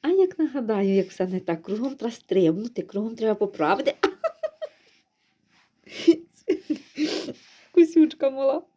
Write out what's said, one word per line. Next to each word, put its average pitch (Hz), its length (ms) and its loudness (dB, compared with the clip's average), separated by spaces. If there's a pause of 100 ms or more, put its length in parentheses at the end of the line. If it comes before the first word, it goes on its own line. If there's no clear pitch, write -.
А 285 80 -2
як 370 300 2
нагадаю, 220 500 0
як 196 200 2
все 185 180 -4
не 185 120 -4
так. 170 220 -6
Кругом 240 340 -6
треба 233 160 -6
стрибнути, 196 680 0
кругом 220 340 -6
треба 220 200 0
поправити. 202 600 0 (2000)
<laughs> - 240 4 (1500)
Кусючка 320 580 4
мала. 269 340 -2 (140)